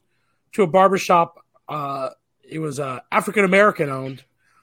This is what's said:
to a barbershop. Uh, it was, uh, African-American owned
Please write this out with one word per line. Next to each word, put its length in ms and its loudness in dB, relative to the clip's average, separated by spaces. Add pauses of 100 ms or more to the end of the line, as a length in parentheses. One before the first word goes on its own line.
(540)
to 100 2
a 40 2
barbershop. 760 2 (260)
Uh, 420 -8 (360)
it 120 -10
was, 200 -6
uh, 220 -6 (100)
African-American 760 2
owned 340 -10 (400)